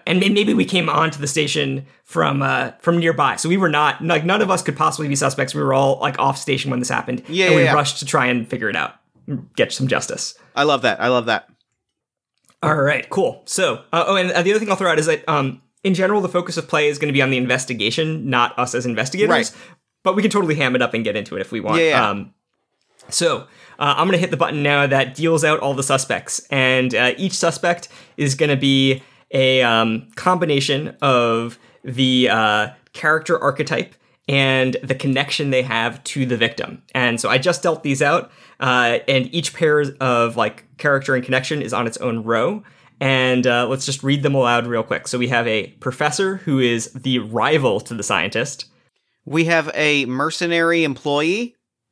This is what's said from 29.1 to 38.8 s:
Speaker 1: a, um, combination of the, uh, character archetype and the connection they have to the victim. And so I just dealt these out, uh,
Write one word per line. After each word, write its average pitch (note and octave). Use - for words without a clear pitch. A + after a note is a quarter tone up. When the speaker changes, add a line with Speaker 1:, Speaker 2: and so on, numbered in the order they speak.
Speaker 1:
a, C3
um, A2+
combination D3+
of A#2
the, B2+
uh, G#2+
character D#3
archetype C#3+
and C3
the C3
connection C#3
they C3
have A#2
to C3+
the B2
victim. -
And A#2+
so G2+
I B2
just D#3
dealt E3
these C#3
out, D3
uh, B2